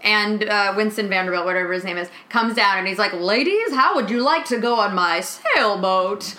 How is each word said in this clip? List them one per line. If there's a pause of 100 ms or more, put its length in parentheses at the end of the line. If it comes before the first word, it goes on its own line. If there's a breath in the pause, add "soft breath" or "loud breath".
and,
uh,
Winston
Vanderbilt,
whatever
his
name
is, (200 loud breath)
comes
down
and
he's
like,
Ladies,
how
would
you
like
to
go
on
my
sailboat?